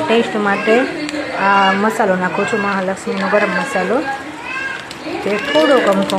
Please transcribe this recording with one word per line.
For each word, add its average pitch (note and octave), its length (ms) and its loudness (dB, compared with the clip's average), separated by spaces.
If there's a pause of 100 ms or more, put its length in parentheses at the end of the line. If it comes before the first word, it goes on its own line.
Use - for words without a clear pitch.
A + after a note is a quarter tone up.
ટેસ્ટ A3+ 280 2 (120)
માટે G3+ 280 2 (720)
આ G3 220 4 (140)
મસાલો G#3+ 380 2
નાખું F3+ 280 -2
છું, G#3+ 140 0
મહાલક્ષ્મીનો G3 720 -2
ગરમ G#3 260 2
મસાલો. F#3 380 0 (1300)
તે G3 60 -2 (160)
થોડોક C#4+ 460 4
અમથો G3 280 2